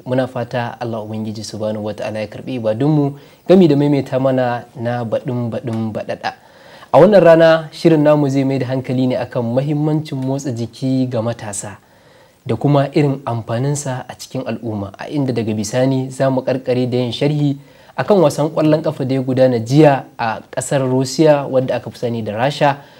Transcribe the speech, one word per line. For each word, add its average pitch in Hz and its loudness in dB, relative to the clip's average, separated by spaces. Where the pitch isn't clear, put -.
Muna 127 0
fata 120 -6
Allah 113 -6
Ubangiji 110 -8
Subhanahu 107 -6
wa 107 -6
Ta'ala 107 -8
ya 107 -6
karɓi 117 -12
ibadunmu, 143 0
gami 180 8
da 147 4
maimaita 139 0
mana 127 0
na 120 -4
baɗin 120 -4
baɗin 113 -6
baɗaɗa. 107 -8
A 127 6
wannan 190 8
rana, 165 6
shirin 160 2
namu 147 4
zai 135 0
mai 135 0
da 127 -4
hankali 131 -2
ne 123 -2
akan 120 -4
mahimmancin 151 -2
motsa 135 -4
jiki 131 -2
ga 123 -4
matasa 107 -8
da 117 -2
kuma 143 2
irin 143 0
amfaninsa 127 -4
a - -14
cikin - -10
al'umma, 107 -8
a - -14
inda 135 -2
daga 113 -2
bisani 127 0
za 135 -2
mu 131 0
ƙarƙare 127 -2
da 120 -2
yin 123 -2
sharhi 143 0
akan 185 4
wasan 147 2
ƙwallon 156 2
ƙafa 151 -4
da 131 -2
ya 135 0
gudana 127 2
jiya 135 4
a 110 -4
ƙasar 135 -4
Russia, 139 2
wadda 131 -2
aka 120 -10
fi - -16
sani 117 -4
da 107 -6
Rasha, 139 0